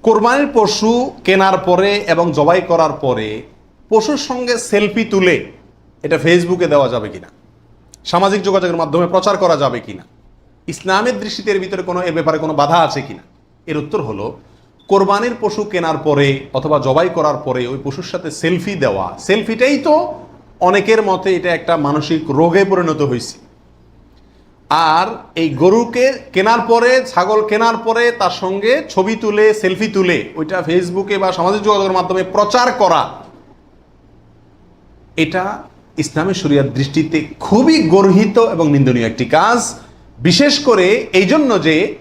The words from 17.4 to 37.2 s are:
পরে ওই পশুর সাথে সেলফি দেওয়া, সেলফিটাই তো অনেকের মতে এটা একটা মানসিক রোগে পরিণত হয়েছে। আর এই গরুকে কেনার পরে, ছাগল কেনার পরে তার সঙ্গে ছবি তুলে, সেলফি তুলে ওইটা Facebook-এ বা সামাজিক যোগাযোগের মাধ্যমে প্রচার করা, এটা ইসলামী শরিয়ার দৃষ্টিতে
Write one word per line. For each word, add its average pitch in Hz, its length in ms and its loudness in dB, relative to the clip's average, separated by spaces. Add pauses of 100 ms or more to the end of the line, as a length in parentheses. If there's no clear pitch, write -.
পরে 127 160 -2 (100)
ওই 135 140 -8
পশুর 139 260 -8
সাথে 170 180 -8 (120)
সেলফি 175 320 -2 (100)
দেওয়া, 95 220 0 (220)
সেলফিটাই 226 500 0 (100)
তো 302 80 4 (720)
অনেকের 202 420 2
মতে 190 280 -2
এটা 180 200 -4
একটা 170 160 -2 (140)
মানসিক 151 340 -2 (180)
রোগে 170 320 4
পরিণত 170 300 0 (100)
হয়েছে। 120 240 -8 (1600)
আর 180 140 0 (340)
এই 165 80 0 (120)
গরুকে 233 440 2 (300)
কেনার 220 340 2
পরে, 233 220 4 (200)
ছাগল 202 280 2 (100)
কেনার 226 360 0
পরে 226 180 0 (180)
তার 180 200 0
সঙ্গে 196 300 -2 (220)
ছবি 196 200 0 (100)
তুলে, 208 220 2 (160)
সেলফি 190 340 -2
তুলে 180 220 2 (220)
ওইটা 165 180 -4 (100)
Facebook-এ 185 540 -2
বা 190 160 0
সামাজিক 202 300 0
যোগাযোগের 196 300 2
মাধ্যমে 185 260 -2 (120)
প্রচার 208 320 2 (140)
করা, 165 200 4 (2250)
এটা 180 200 -2 (600)
ইসলামী 170 380 -2
শরিয়ার 139 360 0
দৃষ্টিতে 151 420 0 (260)